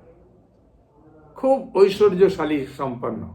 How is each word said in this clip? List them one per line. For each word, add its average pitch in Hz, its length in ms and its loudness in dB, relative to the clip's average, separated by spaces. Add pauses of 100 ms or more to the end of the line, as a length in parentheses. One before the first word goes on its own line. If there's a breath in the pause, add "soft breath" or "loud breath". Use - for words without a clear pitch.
(1400)
খুব 262 400 -2
ঐশ্বর্যশালী 180 880 2
সম্পন্ন। 123 680 -10